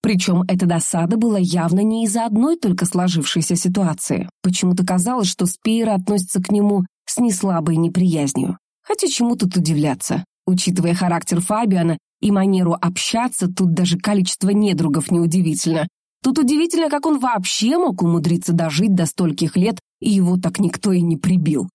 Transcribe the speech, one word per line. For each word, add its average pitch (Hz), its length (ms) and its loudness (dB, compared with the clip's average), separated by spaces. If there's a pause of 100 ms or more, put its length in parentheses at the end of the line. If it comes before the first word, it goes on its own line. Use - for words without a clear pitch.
Причём 185 440 0
эта 185 200 0
досада 170 500 0
была 220 240 2
явно 175 400 0
не 220 240 0
из-за 226 220 0
одной 240 300 2
только 185 280 -2
сложившейся 175 720 0
ситуации. 180 720 -2 (140)
Почему-то 180 420 0
казалось, 185 440 0
что 180 180 -2
Спейр 226 420 -2
относится 190 540 0
к 190 100 -2
нему 202 320 2 (220)
с - 120 -6
неслабой 185 580 0
неприязнью. 170 840 0 (240)
Хотя 403 260 -2
чему 240 260 0
тут 180 220 -2
удивляться? 151 680 0 (220)
Учитывая 180 480 0
характер 175 460 -2
Фабиана 185 560 0 (240)
и 208 100 2
манеру 190 480 2
общаться, 208 720 -2
тут 180 240 0
даже 175 260 0
количество 190 520 0
недругов 165 600 0
неудивительно. 165 760 0 (340)
Тут 262 160 0
удивительно, 311 520 2
как 294 160 -2
он 302 120 2
вообще 240 600 0
мог 240 240 0
умудриться 170 500 0
дожить 165 420 2
до 175 120 2
стольких 160 500 -2
лет, 190 240 0 (200)
и - 100 0
его 185 260 2
так 180 220 -4
никто 190 340 -2
и 180 80 2
не 170 160 0
прибил. 160 580 0